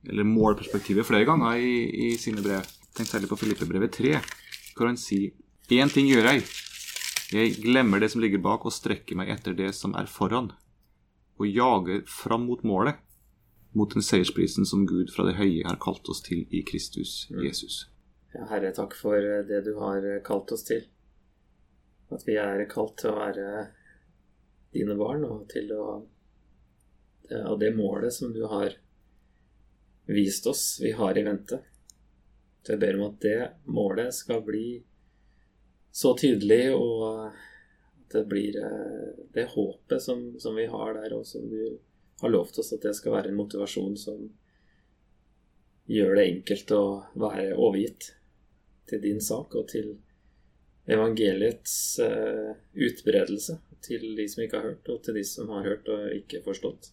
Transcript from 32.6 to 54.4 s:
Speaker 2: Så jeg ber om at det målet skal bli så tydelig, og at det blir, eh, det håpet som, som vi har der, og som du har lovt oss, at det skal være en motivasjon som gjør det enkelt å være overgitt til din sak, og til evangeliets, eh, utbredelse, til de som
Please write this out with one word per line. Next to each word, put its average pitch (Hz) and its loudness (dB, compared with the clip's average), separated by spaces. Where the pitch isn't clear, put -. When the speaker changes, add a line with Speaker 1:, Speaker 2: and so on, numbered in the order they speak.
Speaker 2:
Så - -4
jeg 104 0
ber 98 2
om 101 -2
at 104 -10
det 113 0
målet 113 0
skal 113 -4
bli 113 -6
så - 6
tydelig, 120 6
og 110 -2
at - -20
det 110 2
blir, 101 0
eh, 107 -6
det 120 0
håpet - -2
som, 123 -6
som 110 -6
vi 113 0
har 110 -4
der, 110 -8
og 113 -6
som 113 -10
du 110 -6
har 120 0
lovt - 2
oss, 113 -4
at 107 -6
det 104 -2
skal - -2
være 98 0
en 101 -2
motivasjon 101 -4
som 107 -10
gjør 101 6
det 101 8
enkelt 92 -2
å 98 2
være 98 -2
overgitt 107 2
til 107 -4
din 104 -2
sak, 110 -6
og 110 -2
til 107 -6
evangeliets, 110 2
eh, 110 -2
utbredelse, 107 0
til 113 -8
de 107 -4
som 113 -6